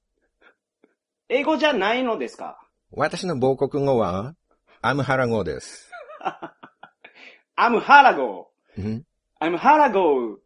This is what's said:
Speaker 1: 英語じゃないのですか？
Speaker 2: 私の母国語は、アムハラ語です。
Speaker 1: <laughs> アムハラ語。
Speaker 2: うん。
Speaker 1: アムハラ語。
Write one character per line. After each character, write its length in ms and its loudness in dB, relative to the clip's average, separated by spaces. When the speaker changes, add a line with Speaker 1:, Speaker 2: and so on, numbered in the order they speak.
Speaker 1:
英 140 -2
語 120 0
じ 100 0
ゃ 60 0
な 220 -2
い 100 -4
の 140 -4
で 100 -8
す 80 -20
か？ 220 -16
Speaker 2:
私 360 -6
の 120 -6
母 180 0
国 160 -4
語 140 2
は、 360 -4
ア 100 0
ム 100 -4
ハ 140 -2
ラ 100 0
語 180 -2
で 160 -8
す。 300 -20
Speaker 1:
<laughs> 100 -8
ア 140 2
ム 100 0
ハ 220 8
ラ 120 4
語。 360 -8
Speaker 2:
う 40 -8
ん。 220 -8
Speaker 1:
ア 80 -2
ム 80 -2
ハ 220 4
ラ 120 4
語。 560 0